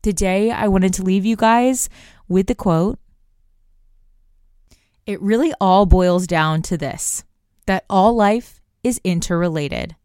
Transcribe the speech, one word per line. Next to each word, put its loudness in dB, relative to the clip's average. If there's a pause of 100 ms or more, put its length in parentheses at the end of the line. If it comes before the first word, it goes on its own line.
Today, 0
I -2
wanted 2
to -6
leave 0
you 0
guys 2 (400)
with 0
the -2
quote, 0 (2000)
"It -8
really 0
all 4
boils 4
down 0
to -6
this, -8 (420)
that -2
all 2
life -2 (220)
is -2
interrelated. -4